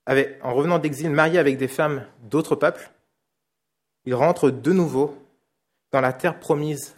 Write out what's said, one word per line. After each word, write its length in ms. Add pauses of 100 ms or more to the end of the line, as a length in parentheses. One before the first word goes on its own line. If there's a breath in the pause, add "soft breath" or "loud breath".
avec, 380
en 100
revenant 260
d'exil 300
marié 300
avec 180
des 120
femmes 360 (140)
d'autres 380
peuples, 340 (1120)
il 100
rentre 340
de 220
nouveau 500 (720)
dans 80
la 140
terre 260
promise 580